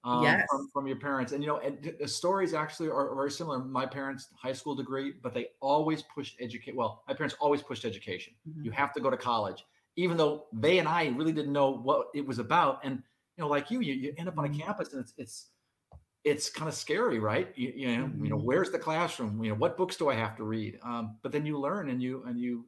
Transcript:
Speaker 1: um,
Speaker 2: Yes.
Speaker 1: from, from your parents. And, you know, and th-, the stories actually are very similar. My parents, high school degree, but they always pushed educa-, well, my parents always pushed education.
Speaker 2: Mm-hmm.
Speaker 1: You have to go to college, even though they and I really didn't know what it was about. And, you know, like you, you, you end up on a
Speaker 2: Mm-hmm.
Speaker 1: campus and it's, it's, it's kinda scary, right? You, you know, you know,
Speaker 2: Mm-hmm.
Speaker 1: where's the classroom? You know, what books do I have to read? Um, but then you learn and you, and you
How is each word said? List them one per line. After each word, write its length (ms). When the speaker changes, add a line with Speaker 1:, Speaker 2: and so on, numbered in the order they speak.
Speaker 1:
um, 180
Speaker 2:
Yes. 280
Speaker 1:
from, 220
from 140
your 100
parents. 360
And, 100
you 60
know, 100
and 240
th-, 160
the 100
stories 460
actually 340
are 260
very 160
similar. 280
My 260
parents, 500
high 200
school 200
degree, 380
but 120
they 140
always 420
pushed 380
educa-, 340
well, 320
my 60
parents 260
always 220
pushed 240
education. 480
Speaker 2:
Mm-hmm. 160
Speaker 1:
You 60
have 240
to 60
go 100
to 80
college, 480
even 200
though 380
they 240
and 100
I 200
really 240
didn't 200
know 180
what 440
it 120
was 120
about. 440
And, 200
you 60
know, 60
like 220
you, 100
you, 120
you 240
end 120
up 100
on 80
a 20
Speaker 2:
Mm-hmm. 120
Speaker 1:
campus 340
and 80
it's, 160
it's, 280
it's 280
kinda 220
scary, 460
right? 380
You, 180
you 140
know, 220
you 80
know, 60
Speaker 2:
Mm-hmm. 100
Speaker 1:
where's 240
the 80
classroom? 680
You 60
know, 60
what 200
books 200
do 120
I 60
have 220
to 80
read? 380
Um, 400
but 100
then 120
you 140
learn 320
and 120
you, 240
and 140
you 280